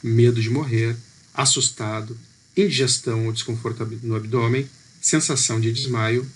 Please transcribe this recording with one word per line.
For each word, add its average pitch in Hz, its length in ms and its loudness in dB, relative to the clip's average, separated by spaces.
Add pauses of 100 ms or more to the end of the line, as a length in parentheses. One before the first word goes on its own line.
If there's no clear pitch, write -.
medo 117 380 4
de 110 100 0
morrer, 117 460 0 (360)
assustado, 113 840 -2 (400)
indigestão 127 680 2
ou 113 60 -2
desconforto 117 500 -6
ab-, 113 200 -8
no 113 140 -2
abdômen, 117 520 0 (320)
sensação 135 600 0
de 113 100 2
desmaio, 120 640 0